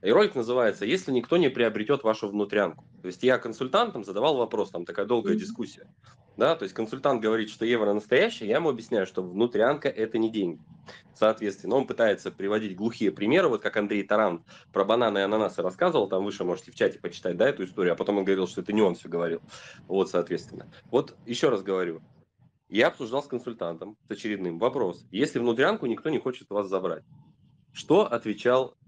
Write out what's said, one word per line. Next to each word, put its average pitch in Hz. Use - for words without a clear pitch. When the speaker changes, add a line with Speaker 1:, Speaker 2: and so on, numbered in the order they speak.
Speaker 1:
И 92
ролик 196
называется 117
«Если 147
никто 127
не 165
приобретет 110
вашу 110
внутрянку». 101
То 90
есть -
я 127
консультантам 131
задавал 104
вопрос, 107
там 87
такая 101
долгая 107
Speaker 2:
Мгм. 107
Speaker 1:
дискуссия. -
Да, 143
то 160
есть 95
консультант 131
говорит, 110
что -
евро 110
настоящее, 123
я 113
ему 160
объясняю, 113
что -
внутрянка — 113
это 113
не 113
деньги. 95
Соответственно, 107
он 135
пытается 104
приводить 101
глухие 107
примеры, 143
вот 110
как -
Андрей 104
Таран 104
про 95
бананы 110
и -
ананасы 104
рассказывал, 110
там 95
выше 101
можете -
в -
чате -
почитать, -
да, 113
эту 120
историю, 90
а -
потом 104
он 95
говорил, 95
что 95
это 101
не 107
он 92
все 80
говорил. 85
Вот, 95
соответственно. -
Вот 143
еще 120
раз 101
говорю, 92
я 113
обсуждал 127
с 143
консультантом, 104
с 110
очередным, 92
вопрос. 117
Если 107
внутрянку 131
никто 117
не 120
хочет -
у 101
вас 101
забрать, 90
что 190
отвечал 120